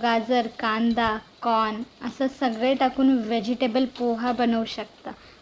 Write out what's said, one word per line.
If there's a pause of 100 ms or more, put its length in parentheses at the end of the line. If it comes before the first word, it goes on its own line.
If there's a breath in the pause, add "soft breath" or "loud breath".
गाजर, (120)
कांदा, (240)
कॉर्न (200)
असं
सगळे
टाकून
व्हेजिटेबल
पोहा
बनवू
शकता. (320 loud breath)